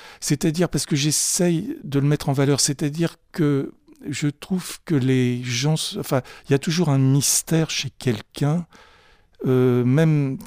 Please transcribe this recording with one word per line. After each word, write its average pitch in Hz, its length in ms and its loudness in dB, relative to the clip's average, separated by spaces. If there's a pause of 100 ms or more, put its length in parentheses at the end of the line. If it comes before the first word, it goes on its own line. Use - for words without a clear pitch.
(200)
c'est-à-dire 160 480 0
parce 147 160 -4
que 165 120 0
j'essaye 156 880 0
de 139 160 -2
le 139 60 2
mettre - 220 0
en 139 40 0
valeur, 139 280 2
c'est-à-dire 151 560 -2 (160)
que 143 400 0 (360)
je 147 200 -4
trouve - 560 -6
que 175 100 -2
les 127 480 2
gens, 131 560 -2
enfin, 139 220 -2 (260)
il 143 60 0
y - 20 6
a 139 40 2
toujours 165 320 0
un 135 80 2
mystère 143 720 2
chez - 180 -6 (100)
quelqu'un, 143 680 -2 (800)
euh, 127 400 4
même 143 500 2 (100)